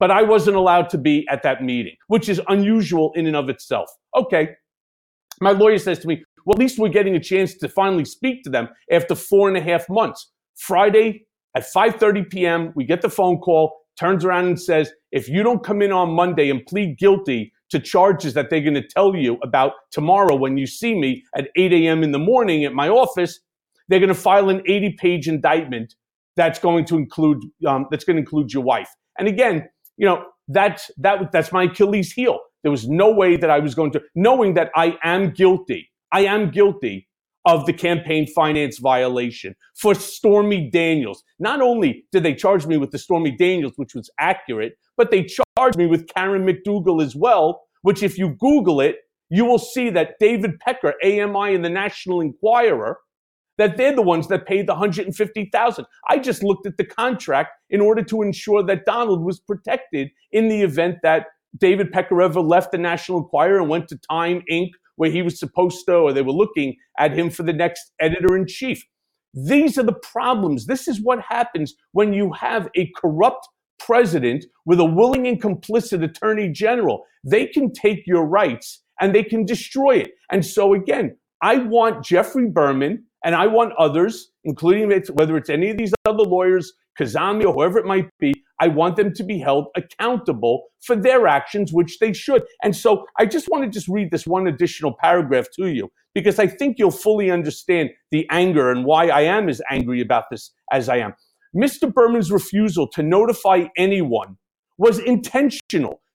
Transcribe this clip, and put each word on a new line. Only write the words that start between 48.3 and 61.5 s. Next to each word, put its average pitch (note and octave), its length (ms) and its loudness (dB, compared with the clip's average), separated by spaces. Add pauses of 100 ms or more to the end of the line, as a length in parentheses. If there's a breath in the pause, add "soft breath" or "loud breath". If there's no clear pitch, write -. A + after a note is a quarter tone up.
Google G#3+ 400 2
it, D3 160 2 (340)
you G3+ 140 2
will A#3+ 160 4
see B3 300 -4
that E3 280 -2
David G#3+ 400 0
Pecker, B3 360 -4 (100)
A G#3 160 2
M G3+ 160 -4
I G3+ 140 -2
in F#3 120 0
the E3+ 80 -4
National F#3 500 -4
Enquirer, E3 800 0 (580)
that G#3 200 2
they're C4+ 180 2
the A#3+ 80 2
ones E3+ 240 0
that F#3 200 -4
paid G3 200 -2
the F#3 80 -2
hundred F#3 320 -4
and F#3+ 80 -10
fifty G#3+ 380 -4
thousand. A3 340 -2 (220 soft breath)
I D4 100 2
just B3+ 240 -4
looked G3 240 -2
at F#3 100 -10
the G3 80 -2
contract E3+ 640 -4 (200)
in G3+ 100 0
order A3 220 2
to A3 200 -4
ensure G#3 420 0
that F#3 200 -2
Donald G#3+ 380 -2
was F3 160 -6
protected - 720 -6 (240)
in A3 160 2
the G#3+ 140 0
event E3+ 420 0
that D#3+ 220 2 (300)